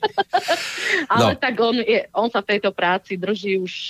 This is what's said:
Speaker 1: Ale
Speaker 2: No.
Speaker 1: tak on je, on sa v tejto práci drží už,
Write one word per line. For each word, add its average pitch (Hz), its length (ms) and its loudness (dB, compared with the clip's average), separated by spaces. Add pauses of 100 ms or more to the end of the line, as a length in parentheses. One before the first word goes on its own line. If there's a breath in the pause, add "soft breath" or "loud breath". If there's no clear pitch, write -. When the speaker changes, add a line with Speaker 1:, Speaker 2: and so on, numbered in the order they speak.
(1080 loud breath)
Speaker 1:
Ale 233 200 4
Speaker 2:
No. 208 100 2
Speaker 1:
tak 262 200 -2
on 233 200 2
je, 220 220 2 (120)
on 214 160 0
sa 233 120 -2
v 202 100 -2
tejto 202 220 0
práci 190 440 -2
drží 190 420 -2
už, 180 160 -4 (160)